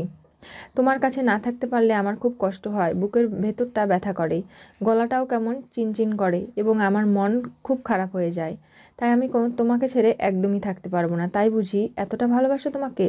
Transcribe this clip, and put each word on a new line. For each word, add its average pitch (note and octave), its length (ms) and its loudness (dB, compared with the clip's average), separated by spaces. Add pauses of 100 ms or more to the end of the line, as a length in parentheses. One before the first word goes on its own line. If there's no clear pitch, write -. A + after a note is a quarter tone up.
(760)
তোমার C4 240 4
কাছে B3+ 220 0
না C4 180 4
থাকতে A#3+ 280 -4
পারলে A#3 260 4
আমার G3+ 220 0
খুব A#3+ 240 -2
কষ্ট F#3+ 280 -2
হয়, F#3+ 260 0
বুকের G3+ 340 0
ভেতরটা A3 580 -2
ব্যথা F#3+ 280 0
করে, E3 240 -2 (460)
গলাটাও A#3 420 2
কেমন A#3 300 -2 (160)
চিনচিন A3 440 -2
করে, F3+ 260 0 (140)
এবং G#3+ 260 2
আমার G#3 240 2
মন G3+ 260 2 (320)
খুব C4 200 0
খারাপ F#3+ 300 0
হয়ে F3 180 -2
যায়। E3+ 240 -4 (420)
তাই A#3+ 140 0
আমি B3 160 2
কো-, A#3+ 300 0
তোমাকে A#3+ 300 2
ছেড়ে A#3+ 320 4
একদমই G3 400 0
থাকতে F#3+ 300 -6
পারবো E3+ 260 0
না। E3+ 120 0
তাই G#3 220 0
বুঝি G3+ 320 0 (140)
এতটা A3+ 320 -4
ভালোবাসো C4 420 2
তোমাকে? C4+ 400 -2